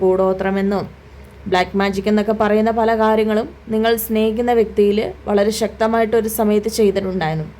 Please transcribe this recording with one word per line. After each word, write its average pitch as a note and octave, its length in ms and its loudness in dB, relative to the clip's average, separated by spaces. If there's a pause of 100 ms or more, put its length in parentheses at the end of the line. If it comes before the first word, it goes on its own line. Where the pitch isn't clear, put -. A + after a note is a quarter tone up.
കൂടോത്രമെന്നും F#3+ 800 0 (640)
ബ്ലാക്ക് F#3 300 -2
മാജിക് G3 320 -2
എന്നൊക്കെ G#3 240 2
പറയുന്ന G#3+ 380 2
പല A3+ 280 0
കാര്യങ്ങളും A3 500 0 (200)
നിങ്ങൾ A3+ 280 0
സ്നേഹിക്കുന്ന A3 560 -2
വ്യക്തിയിൽ G#3 600 2 (140)
വളരെ G3+ 240 2
ശക്തമായിട്ടൊരു A3 760 0
സമയത്ത് G#3+ 400 0
ചെയ്തിട്ടുണ്ടായിരുന്നു. F#3+ 800 0 (140)